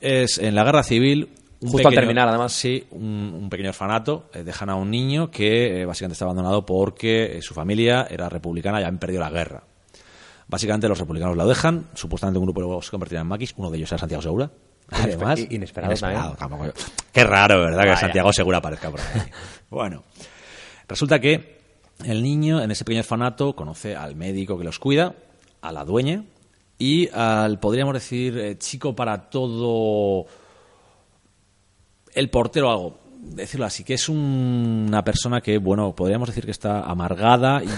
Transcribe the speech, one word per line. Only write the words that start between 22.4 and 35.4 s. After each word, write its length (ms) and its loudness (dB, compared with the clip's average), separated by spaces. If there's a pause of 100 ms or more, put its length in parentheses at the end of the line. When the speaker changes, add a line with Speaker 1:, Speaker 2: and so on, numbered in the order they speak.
Speaker 1:
en 120 -2
ese 120 -6
pequeño 160 -2
orfanato 540 -2
conoce 420 -10
al 200 -12
médico 420 -4
que 60 -6
los 160 -8
cuida, 340 2 (480)
a 100 -10
la 120 -10
dueña 400 0 (520)
y 380 2
al, 460 2
podríamos 340 0
decir, 420 -4
eh, 220 -6
chico 380 -6
para 340 -4
todo, 960 0 (1900)
el 160 0
portero, 400 2
algo, 280 -2 (220)
decirlo 460 -8
así, 180 -8
que 100 -4
es 140 -2
un, 800 0
una 160 2
persona 360 0